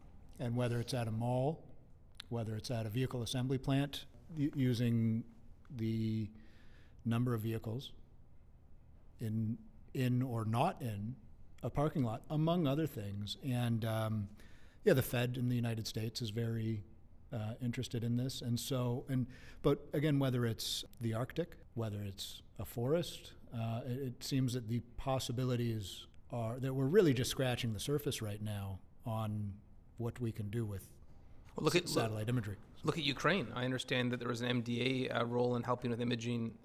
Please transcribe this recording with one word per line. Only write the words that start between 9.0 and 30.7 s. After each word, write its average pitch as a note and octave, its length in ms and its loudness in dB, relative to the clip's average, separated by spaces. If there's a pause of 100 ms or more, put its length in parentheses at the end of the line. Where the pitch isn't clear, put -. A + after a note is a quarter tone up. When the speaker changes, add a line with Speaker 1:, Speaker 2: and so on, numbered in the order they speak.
Speaker 1:
in, A2 380 0 (360)
in B2 280 4
or A#2 220 0
not A#2+ 360 2
in A2 340 -4 (480)
a A#2+ 80 -2
parking D3 320 2
lot, A#2 280 0
among D#3+ 360 4
other D3+ 200 2
things. G2+ 500 -6 (100)
And, A#2+ 380 2
um, A2 440 0 (540)
yeah, F#3 120 8
the B2 80 6
Fed B2 360 0
in B2 100 2
the B2 60 4
United A#2 320 0
States A2+ 360 -4
is A2 80 -2
very, A2+ 520 0 (500)
uh, G#2+ 200 -2 (100)
interested A#2+ 400 -2
in A#2 140 2
this. B2+ 240 -2
And A#2+ 180 0
so, B2 500 0
and, B2+ 180 2 (360)
but C#3 300 4
again, D3 260 4
whether B2 280 4
it's - 380 -2 (180)
the A2+ 100 2
Arctic, C3+ 460 -2 (160)
whether G#2+ 260 -2
it's - 400 -6 (180)
a G#2+ 60 -6
forest, C#3 680 0 (220)
uh, A2+ 300 -2
it, B2+ 60 -4
it B2+ 340 -4
seems C3 300 2
that A2+ 140 -4
the A#2 120 0 (160)
possibilities A#2+ 1120 0 (260)
are, A#2 280 -2
that C3+ 120 0
we're C3+ 140 2
really E3 260 10
just B2 180 2
scratching B2 440 0
the G2+ 60 -4
surface C#3+ 420 0
right G#2 180 -4
now G2 380 -4 (260)
on G#2+ 480 -2 (460)
what A#2 200 -2
we A2+ 140 0
can G#2 160 -4
do A#2 160 -2
with G#2 240 -6 (680)